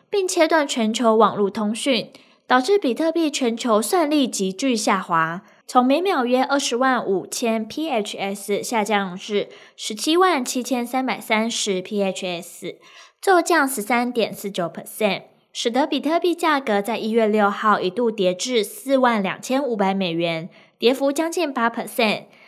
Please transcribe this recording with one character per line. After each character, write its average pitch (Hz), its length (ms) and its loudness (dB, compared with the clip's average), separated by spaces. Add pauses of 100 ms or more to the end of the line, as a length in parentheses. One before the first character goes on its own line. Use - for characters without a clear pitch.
并 392 180 0
切 339 220 2
断 311 180 2
全 226 260 -2
球 226 220 4
网 208 220 6
络 202 120 2
通 214 260 -2
讯， 233 360 -2 (360)
导 254 140 4
致 392 180 2
比 277 140 0
特 320 180 0
币 320 200 0
全 233 260 -2
球 220 240 2
算 302 300 0
力 294 180 2
急 190 240 -2
剧 254 240 0
下 208 240 0
滑， 165 420 0 (240)
从 247 200 4
每 285 160 4
秒 339 240 0
约 247 160 2
二 277 160 0
十 269 180 -2
万 254 300 2
五 190 200 -2
千 226 400 -4
P 311 220 -6
H 220 300 -4
S 196 440 -4
下 226 220 -2
降 196 320 -2
至 202 320 -4 (280)
十 - 180 -8
七 302 220 0
万 349 280 2
七 247 180 -4
千 240 220 -4
三 262 220 -4
百 220 140 -4
三 220 300 0
十 196 300 -2
P 202 220 -4
H 190 240 -2
S， 175 500 -10 (460)
骤 359 180 4
降 330 260 2
十 269 140 -4
三 240 320 0
点 226 220 0
四 202 160 -8
九 185 180 -4
percent， - 540 -4 (300)
使 - 180 -2
得 262 160 2
比 302 140 -2
特 320 180 0
币 339 160 0
价 311 240 2
格 208 240 0
在 214 160 -4
一 220 120 -4
月 220 180 4
六 208 200 4
号 202 320 2
一 180 80 0
度 226 220 0
跌 185 240 0
至 233 300 -2
四 269 340 0
万 233 240 4
两 180 180 -4
千 262 240 -2
五 240 120 -2
百 196 180 0
美 190 160 0
元， 165 380 -2 (280)
跌 233 160 4
幅 277 200 0
将 320 180 -2
近 330 220 -2
八 233 180 2
percent。 220 540 -2 (240)